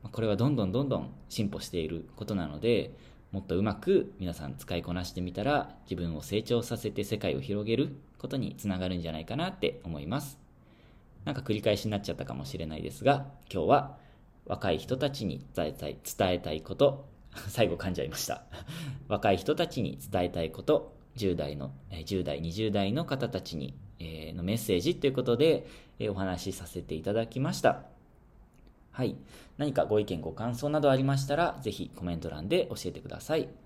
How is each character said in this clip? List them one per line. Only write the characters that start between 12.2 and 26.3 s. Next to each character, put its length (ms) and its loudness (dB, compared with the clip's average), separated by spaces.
か 100 -8
も 120 -6
し 120 -8
れ 80 -4
な 120 -6
い 40 -8
で 100 -6
す 120 -12
が、 220 4
今 100 0
日 40 4
は 300 4
若 260 0
い 60 4
人 180 -2
た 140 0
ち 160 -4
に 280 -4
伝 140 0
え 60 -2
た 160 -6
い、 80 -8
伝 140 4
え 80 2
た 140 -4
い 80 -4
こ 140 -8
と、 340 4
<laughs> 40 -16
最 180 4
後 80 0
噛 160 -2
ん 20 0
じ 80 0
ゃ 40 0
い 40 -6
ま 60 -8
し 100 -4
た。 200 -4
<laughs> 340 -10
若 240 6
い 40 4
人 160 2
た 140 2
ち 140 -2
に 180 -2
伝 140 2
え 60 2
た 120 -2
い 100 0
こ 120 -12
と、 320 4
十 200 2
代 220 -2
の、 160 -6
え 80 -10
ー、 60 -10
十 180 0
代、 180 -2
二 120 -2
十 180 2
代 220 4
の 100 2
方 240 -2
た 140 -2
ち 160 -8
に、 180 -6
え 320 -10
ー、 20 -8
の 100 -6
メ 100 2
ッ 40 2
セ 200 4
ー 20 6
ジ 160 2
と 120 0
い 20 6
う 40 0
こ 100 2
と 120 6
で、 320 4
え 100 0
ー、 20 0
お 40 -2
話 380 -2